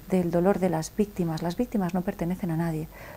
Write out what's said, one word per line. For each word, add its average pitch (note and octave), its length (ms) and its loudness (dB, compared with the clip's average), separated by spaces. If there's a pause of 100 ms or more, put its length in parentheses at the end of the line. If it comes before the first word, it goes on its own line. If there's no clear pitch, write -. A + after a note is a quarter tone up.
(100)
del F3+ 200 2
dolor F3 280 4
de F3+ 120 2
las D#3+ 240 -2
víctimas. E3+ 480 0
Las E3+ 140 -2
víctimas G3+ 380 0
no F3+ 80 0
pertenecen F3+ 480 -2
a D#3+ 60 0
nadie. D#3+ 320 -2 (280)